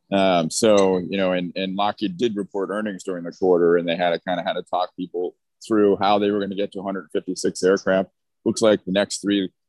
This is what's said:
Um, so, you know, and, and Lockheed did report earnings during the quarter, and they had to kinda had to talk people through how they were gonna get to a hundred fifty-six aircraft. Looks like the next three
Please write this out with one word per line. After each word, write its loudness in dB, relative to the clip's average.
Um, 2
so, 4
you -6
know, 0
and, -4
and -6
Lockheed -4
did -2
report -6
earnings -6
during -8
the -10
quarter, 4
and 0
they 0
had 0
to -2
kinda -4
had -4
to -8
talk -4
people -6
through 4
how 4
they 0
were -2
gonna -6
get -4
to -10
a -12
hundred -8
fifty-six -4
aircraft. 2
Looks 0
like 4
the -8
next -2
three -2